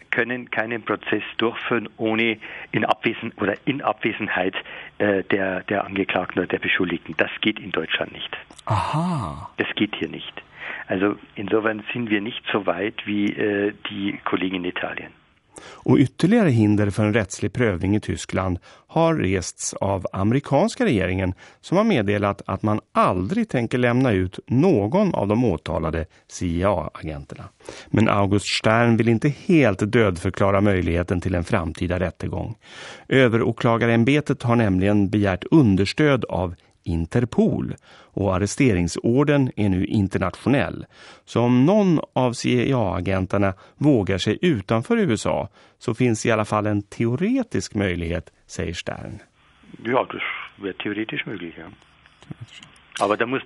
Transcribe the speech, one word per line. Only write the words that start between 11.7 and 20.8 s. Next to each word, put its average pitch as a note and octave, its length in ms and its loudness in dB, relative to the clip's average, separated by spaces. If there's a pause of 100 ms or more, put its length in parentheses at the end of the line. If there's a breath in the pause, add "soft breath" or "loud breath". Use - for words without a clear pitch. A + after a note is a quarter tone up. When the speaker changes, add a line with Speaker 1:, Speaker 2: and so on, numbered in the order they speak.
Speaker 1:
sind A#2+ 160 -6
wir G#2 120 0
nicht A#2 300 -10
so G2+ 140 -2
weit F#2 420 -4
wie, G#2 240 0
äh, G#2 420 -2 (160)
die G2+ 340 -6
Kollegen F#2 320 -2
in F2 100 -4
Italien. E2 460 -8 (640 loud breath)
Speaker 2:
Och - 240 2
ytterligare F3+ 520 4
hinder G#2 400 4
för G#2+ 140 0
en G#2+ 100 2
rättslig G#2+ 400 -2
prövning G2 420 2
i G#2 40 2
Tyskland F#2 600 -4 (280 loud breath)
har E3 280 2
rests F#2+ 580 -2
av G2 400 -2
amerikanska C#3 720 0